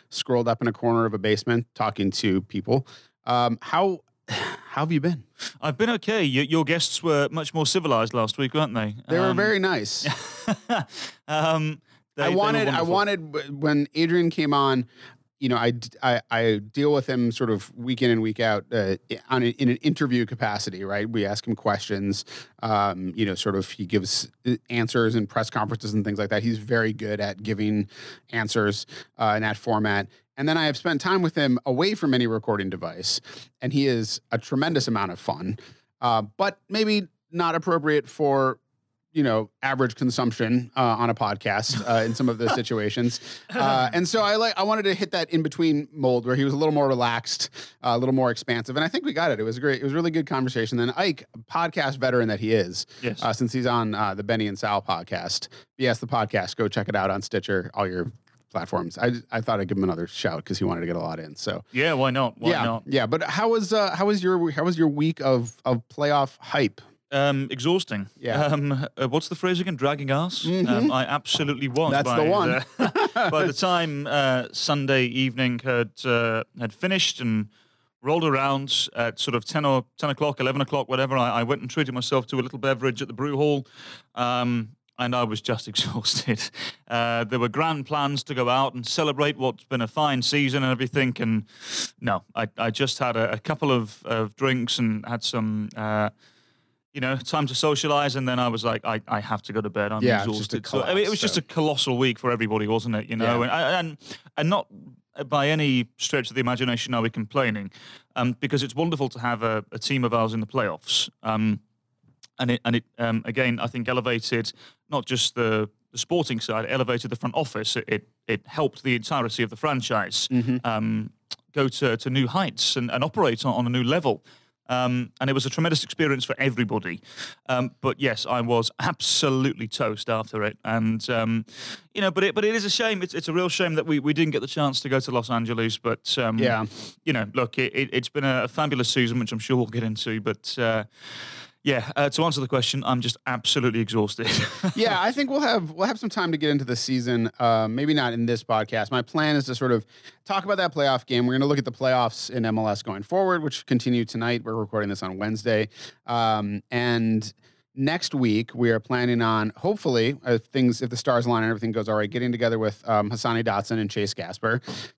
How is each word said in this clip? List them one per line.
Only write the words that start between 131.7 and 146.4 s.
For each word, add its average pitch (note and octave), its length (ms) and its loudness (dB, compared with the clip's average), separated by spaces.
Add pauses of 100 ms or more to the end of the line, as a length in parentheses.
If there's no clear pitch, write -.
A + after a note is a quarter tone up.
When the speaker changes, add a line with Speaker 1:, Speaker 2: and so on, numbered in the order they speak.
Speaker 2:
you G3+ 80 -4
know, F#3+ 100 2
but F#3+ 140 2
it, G3 100 0
but G#3 100 0
it G#3+ 100 2
is G#3+ 100 0
a G3+ 60 -2
shame. A3 320 0
It's, F3+ 100 -6
it's E3 160 -6
a D#3+ 40 -4
real F3+ 180 0
shame E3+ 240 0
that D3+ 120 0
we, D3+ 120 2
we D3 160 0
didn't D#3 180 2
get B2+ 80 0
the C3 60 -8
chance C#3+ 340 0
to C#3 80 -8
go C3 120 2
to B2+ 100 -6
Los A#2+ 200 0
Angeles. A2+ 460 0
But, - 400 -2
um, A2+ 220 0
Speaker 1:
Yeah. A2+ 260 2 (400)
Speaker 2:
you D#3 80 0
know, A2 220 0
look, B2+ 240 -2
it, B2+ 160 -2
it, C3+ 180 -2
it's B2+ 160 -2
been C#3+ 160 -4
a, B2+ 200 2
a B2+ 40 -4
fabulous C3+ 400 0
season, A#2+ 300 2
which A#2 140 -2
I'm A2 60 -4
sure B2+ 180 0
we'll A#2+ 100 2
get A2+ 160 -4
into. A2 380 -4
But, G#2+ 380 -6
uh, A2+ 260 0 (800)
yeah, B2+ 300 0
uh, C#3+ 160 2
to D#3+ 140 0
answer D3 160 0
the B2+ 80 -4
question, C3+ 360 0
I'm B2 160 2
just A#2 240 -2
absolutely B2 540 0
exhausted. A2 540 0
<laughs> - 420 -2
Speaker 1:
Yeah, G#3 260 2
I A3 120 2
think C4 180 -2
we'll C#4 100 2
have, A3 320 2
we'll F#3 140 0
have - 120 -2
some A3+ 100 -4
time G3 240 0
to D3+ 60 0
get D3+ 120 2